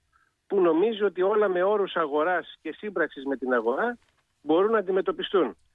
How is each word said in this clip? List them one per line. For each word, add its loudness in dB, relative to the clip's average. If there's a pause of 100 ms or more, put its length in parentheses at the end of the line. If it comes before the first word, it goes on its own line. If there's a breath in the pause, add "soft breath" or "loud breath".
(460)
που 0
νομίζει 2
ότι -2
όλα 2
με 0
όρους 0
αγοράς -2
και -10
σύμπραξης -6
με -2
την -2
αγορά 0 (440)
μπορούν 2
να 2
αντιμετωπιστούν. 0 (180)